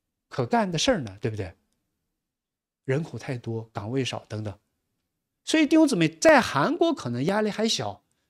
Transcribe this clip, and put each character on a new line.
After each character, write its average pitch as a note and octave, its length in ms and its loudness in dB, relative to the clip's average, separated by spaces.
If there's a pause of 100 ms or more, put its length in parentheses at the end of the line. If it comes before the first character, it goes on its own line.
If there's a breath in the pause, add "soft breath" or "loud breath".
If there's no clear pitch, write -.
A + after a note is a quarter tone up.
(280)
可 B2 180 -4
干 G#3+ 240 0
的 D#3+ 80 -4
事 C4+ 140 2
儿 G3+ 80 0
呢， G2+ 200 -10
对 B2+ 80 -4
不 G#2+ 80 -6
对？ F#2+ 180 -10 (1300)
人 C3 180 -2
口 B2 160 -12
太 C3 180 -8
多， A2+ 360 -8
岗 G#2+ 180 -10
位 C3 140 -2
少 - 240 -8
等 G#2+ 160 -8
等。 G2+ 120 -10 (880)
所 - 160 0
以 D#4 80 4
弟 E4 80 2
兄 D#4+ 140 6
姊 B3+ 80 0
妹， E3 120 4
在 D4+ 320 6
韩 G3+ 360 0
国 E4+ 180 2
可 - 140 -8
能 A#2+ 160 -4
压 G3 160 0
力 G#3+ 100 0
还 G#3+ 160 -2
小， G#2+ 380 -6 (260)